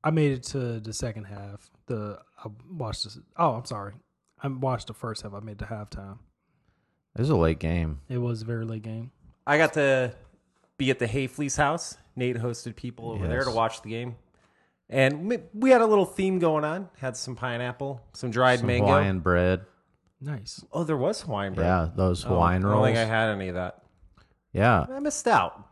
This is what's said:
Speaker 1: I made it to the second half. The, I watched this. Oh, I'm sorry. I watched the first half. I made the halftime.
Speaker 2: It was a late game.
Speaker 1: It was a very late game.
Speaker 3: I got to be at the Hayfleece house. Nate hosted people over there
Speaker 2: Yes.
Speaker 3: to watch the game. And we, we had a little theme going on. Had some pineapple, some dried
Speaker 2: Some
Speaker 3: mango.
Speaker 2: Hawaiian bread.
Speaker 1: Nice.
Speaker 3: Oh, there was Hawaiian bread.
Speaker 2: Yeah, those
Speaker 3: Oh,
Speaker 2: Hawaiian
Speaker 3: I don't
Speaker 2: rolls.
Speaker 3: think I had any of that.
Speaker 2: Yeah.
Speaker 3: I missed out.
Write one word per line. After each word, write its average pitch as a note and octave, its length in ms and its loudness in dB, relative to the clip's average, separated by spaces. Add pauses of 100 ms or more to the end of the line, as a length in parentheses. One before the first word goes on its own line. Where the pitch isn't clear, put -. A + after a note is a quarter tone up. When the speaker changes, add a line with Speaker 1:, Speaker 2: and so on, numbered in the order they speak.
Speaker 1:
I D#3 100 0
made D3+ 200 4
it B2+ 120 -4
to A#2+ 360 -6
the G#2+ 140 -10
second A2 320 -6
half. G2+ 440 -14 (180)
The, G#2 320 -6 (220)
I - 60 -12 (240)
watched B2 320 -6
this. G#2+ 160 -12 (160)
Oh, D3+ 200 2
I'm A#2+ 100 -8
sorry. G2+ 280 -10 (480)
I C#3 60 -6
watched C3 400 -4
the A2+ 60 -14
first A2 300 -10
half. G2+ 100 -12
I G#2 80 -12
made G#2+ 160 -14
the G#2+ 80 -10
halftime. G#2 540 -12 (960)
Speaker 2:
It - 40 -8
was C3 100 0
a D3+ 60 2
late E2 240 4
game. D#2+ 480 -2
Speaker 1:
It B2 120 -4
was A#2+ 240 -4
a - 20 -10
very A#2 180 -6
late A2+ 200 -10
game. A2+ 280 -12 (340)
Speaker 3:
I C#3+ 120 4
got D#3 160 4
to C3 400 2 (640)
be C3 120 0
at C3 100 0
the A#2+ 80 0
Hayfleece C3 500 -4
house. D3+ 400 -2 (180)
Nate B2 220 -2
hosted A#2 400 -6
people A#2 340 -12
over F#2+ 160 -4
there A#2 120 0
Speaker 2:
Yes. C3 80 -2
Speaker 3:
to B2 40 -2
watch A2+ 300 0
the G#2 80 -14
game. A#2 260 -8 (760)
And C#3 380 2
we, A#3 120 -2 (140)
we A#3 180 2
had A#3+ 100 8
a A3+ 40 6
little G#3 200 6
theme F#3+ 340 0
going D#3 240 2
on. E3+ 240 -6 (120)
Had B2+ 180 -6
some B2+ 180 -8
pineapple, B2 640 -6 (140)
some B2 180 -6
dried B2 280 6
Speaker 2:
Some A#2 80 0
Speaker 3:
mango. A2 200 4
Speaker 2:
Hawaiian F#2+ 320 4
bread. F2+ 460 4 (560)
Speaker 1:
Nice. C3+ 500 -10
Speaker 3:
Oh, E3 140 -2
there D#3 120 0
was D#3 260 0
Hawaiian G2+ 320 -4
bread. F2 100 0
Speaker 2:
Yeah, F2 280 2
those F#2 300 2
Speaker 3:
Oh, - 60 -8
Speaker 2:
Hawaiian F2 340 4
Speaker 3:
I G2+ 40 2
don't G#2 40 2
Speaker 2:
rolls. G#2+ 160 4
Speaker 3:
think A#2 100 2
I A2+ 80 2
had A2 260 2
any F#2+ 180 -4
of F2 60 -6
that. F2+ 280 -6 (680)
Speaker 2:
Yeah. G#2 360 4
Speaker 3:
I C4+ 100 -8
missed C#4+ 280 -2
out. F3+ 440 2